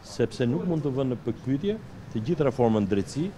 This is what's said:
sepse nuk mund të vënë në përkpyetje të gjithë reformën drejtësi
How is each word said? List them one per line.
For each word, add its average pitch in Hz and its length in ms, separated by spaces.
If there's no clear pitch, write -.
sepse - 440
nuk 170 200
mund 160 160
të 143 120
vënë 131 180
në 117 100
përkpyetje 139 520
të 113 140
gjithë 151 220
reformën 110 400
drejtësi 104 480